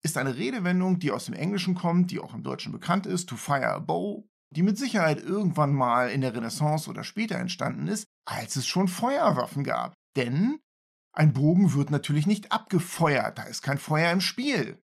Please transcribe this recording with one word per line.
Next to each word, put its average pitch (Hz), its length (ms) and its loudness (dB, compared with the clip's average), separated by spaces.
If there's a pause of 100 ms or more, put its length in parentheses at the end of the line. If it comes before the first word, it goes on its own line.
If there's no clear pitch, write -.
ist 156 120 -2
eine 127 200 -2
Redewendung, 180 600 0
die 151 120 0
aus - 140 -4
dem - 80 -8
Englischen 185 400 -2
kommt, 180 380 2
die - 80 -4
auch - 160 -12
im - 80 -10
Deutschen - 280 -6
bekannt 185 360 -2
ist, 185 200 -4
to - 80 -10
fire 123 380 -2
a 98 60 -4
bow, 180 500 -4 (220)
die 147 100 -2
mit 202 160 4
Sicherheit 202 420 0
irgendwann 156 540 0
mal 123 380 2
in 131 100 0
der 127 140 -2
Renaissance 151 520 -2
oder - 160 -8
später - 340 -4
entstanden 123 500 -4
ist, 214 180 -4 (180)
als - 320 -8
es 131 120 -2
schon 190 200 2
Feuerwaffen 214 760 0
gab. - 320 -2 (200)
Denn 156 440 0 (520)
ein 156 220 6
Bogen 156 400 6
wird 143 160 2
natürlich 147 380 0
nicht 208 240 0
abgefeuert, 160 880 0
da 107 40 -10
ist - 200 -10
kein 139 160 -2
Feuer 160 320 2
im 185 100 2
Spiel. 214 640 -2